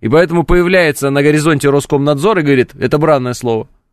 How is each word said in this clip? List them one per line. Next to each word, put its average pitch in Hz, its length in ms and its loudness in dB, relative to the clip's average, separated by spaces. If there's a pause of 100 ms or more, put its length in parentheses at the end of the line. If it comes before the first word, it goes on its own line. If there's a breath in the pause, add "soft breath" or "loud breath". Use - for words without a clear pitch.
И 113 80 -4
поэтому 165 340 2
появляется 175 640 0
на 143 140 0
горизонте 147 460 2
Роскомнадзор 143 720 0
и - 40 0
говорит: 139 320 0
«Это 139 220 -2
бранное 143 360 0
слово». 113 340 -6 (240)